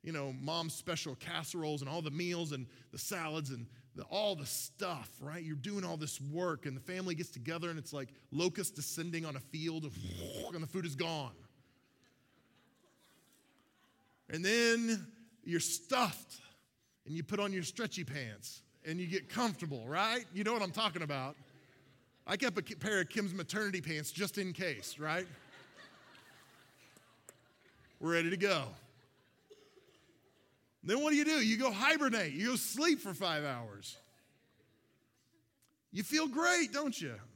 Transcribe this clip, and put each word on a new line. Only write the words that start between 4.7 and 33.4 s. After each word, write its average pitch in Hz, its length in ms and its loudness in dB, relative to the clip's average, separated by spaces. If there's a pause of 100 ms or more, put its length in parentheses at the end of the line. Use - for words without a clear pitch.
right? 156 220 -6
You're 156 120 -4
doing 196 280 -4
all 170 140 -2
this 151 220 -4
work, 151 460 -2
and 135 100 -4
the 131 60 -8
family 185 320 -2
gets 160 160 -4
together, 165 400 -4
and 165 80 -4
it's - 160 -8
like 139 160 -4 (220)
locusts 175 420 2
descending 165 500 -4
on 151 120 -6
a 131 40 -4
field, 156 520 -4 (600)
and 165 120 -4
the 156 40 -4
food 175 180 -2
is 151 100 -4
gone. 151 400 -2 (3000)
And 165 120 -2
then 226 640 6 (380)
you're 170 160 2
stuffed, - 840 0 (640)
and 147 100 -6
you 165 60 -2
put 196 180 -2
on 202 140 2
your 185 80 0
stretchy 185 420 -4
pants, 123 600 -8 (200)
and 160 160 -2
you 180 60 -2
get 175 240 -2
comfortable, 165 580 -2
right? 214 460 2
You 196 100 -2
know 214 100 2
what 226 100 2
I'm 180 80 -2
talking 175 320 0
about. 143 320 -2 (920)
I 202 100 0
kept 190 220 2
a - 20 -2
ki-, 208 140 -10
pair 190 260 2
of 175 80 0
Kim's 202 240 0
maternity 190 480 0
pants 151 300 -4
just 190 260 -2
in 185 160 -2
case, 151 460 -4
right? 156 260 0 (2750)
We're 160 120 2
ready 170 180 6
to 190 80 2
go. 175 280 4 (2250)
Then 226 180 4
what 302 80 6
do 302 60 8
you 294 100 6
do? 302 180 6
You 220 140 6
go 254 140 4
hibernate. 226 600 4
You 190 160 0
go 254 60 2
sleep 294 440 4
for 190 160 -4
five 160 280 0